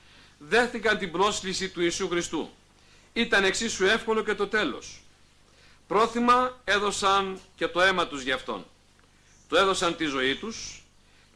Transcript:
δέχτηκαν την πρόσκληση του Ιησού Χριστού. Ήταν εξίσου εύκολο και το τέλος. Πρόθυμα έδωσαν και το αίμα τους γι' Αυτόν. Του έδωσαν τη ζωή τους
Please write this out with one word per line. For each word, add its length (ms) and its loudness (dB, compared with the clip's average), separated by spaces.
δέχτηκαν 600 0
την 120 -6
πρόσκληση 580 -2
του 120 -8
Ιησού 280 0
Χριστού. 420 -4
Ήταν 320 2
εξίσου 400 0
εύκολο 400 2
και 100 -2
το 120 -4
τέλος. 560 -4
Πρόθυμα 760 2
έδωσαν 760 0
και 120 -2
το 120 0
αίμα 260 4
τους 160 -8
γι' 100 -2
Αυτόν. 340 -6
Του 80 2
έδωσαν 400 2
τη 80 -2
ζωή 320 0
τους 460 -12